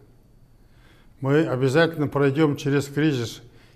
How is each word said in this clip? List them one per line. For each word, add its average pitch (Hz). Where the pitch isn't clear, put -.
Мы 143
обязательно 139
пройдем 143
через 139
кризис 139